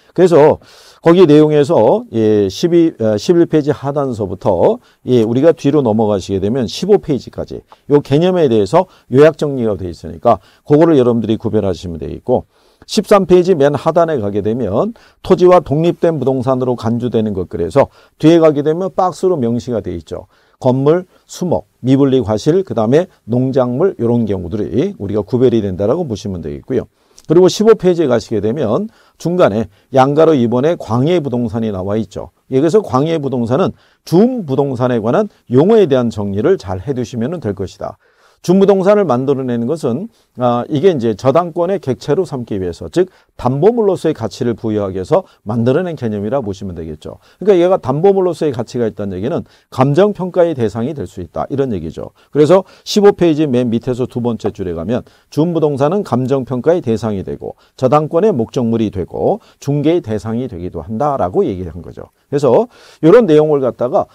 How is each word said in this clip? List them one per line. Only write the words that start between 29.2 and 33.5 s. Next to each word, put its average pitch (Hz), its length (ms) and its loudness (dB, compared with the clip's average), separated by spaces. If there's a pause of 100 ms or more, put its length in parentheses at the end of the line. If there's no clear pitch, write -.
양가로 143 420 4
이 120 120 2
번에 127 320 0
광해 139 400 0
부동산이 117 540 -4
나와 98 240 -6
있죠. - 340 -8 (220)
예, 131 80 2
그래서 165 200 2
광해 160 380 -2
부동산은 131 540 -2 (320)